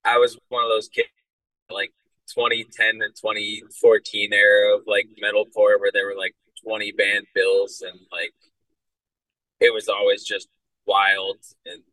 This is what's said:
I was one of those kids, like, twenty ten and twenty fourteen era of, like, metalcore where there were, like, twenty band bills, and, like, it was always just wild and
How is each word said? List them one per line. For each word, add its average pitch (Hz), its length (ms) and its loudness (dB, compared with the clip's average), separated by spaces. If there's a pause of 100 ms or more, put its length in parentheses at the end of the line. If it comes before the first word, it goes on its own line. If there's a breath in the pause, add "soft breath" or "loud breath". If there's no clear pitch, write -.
I 120 140 2
was 120 200 2 (100)
one 120 160 -2
of 113 60 -2
those 110 200 -2
kids, - 200 -4 (600)
like, 98 240 -8 (400)
twenty 117 300 -2
ten 110 380 -2
and 107 140 -8
twenty 107 460 -6 (200)
fourteen 104 520 2
era 104 440 4
of, 104 100 -8
like, 104 200 0 (140)
metalcore 104 580 2
where 98 120 0
there 98 160 0
were, 98 80 -8
like, 95 200 -8 (280)
twenty 107 300 -8
band 101 420 -2
bills, 95 460 0
and, 90 180 -16 (120)
like, 87 220 -10 (1300)
it 117 140 4
was 107 160 -6
always 101 340 0
just 101 240 -8 (380)
wild 98 520 0 (280)
and 87 280 -20